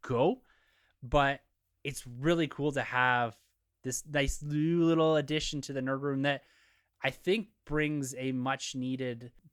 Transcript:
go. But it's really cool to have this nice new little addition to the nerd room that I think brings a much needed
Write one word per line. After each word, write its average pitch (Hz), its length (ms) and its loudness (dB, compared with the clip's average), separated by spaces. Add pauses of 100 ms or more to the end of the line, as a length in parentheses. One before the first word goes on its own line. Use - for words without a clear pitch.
go. 147 400 2 (640)
But 139 380 2 (420)
it's 139 240 -8
really 147 400 2
cool 143 240 -2
to 139 100 -2
have 123 560 2 (460)
this 127 260 -4
nice 143 320 0
new 156 440 2
little 160 320 4
addition 151 440 -2
to 139 120 -10
the 135 80 -4
nerd 135 200 -2
room 139 220 -2
that 143 200 0 (600)
I 139 80 0
think 196 380 -2 (160)
brings 147 500 -2
a 131 160 -4
much 131 420 -4
needed 127 580 -6 (220)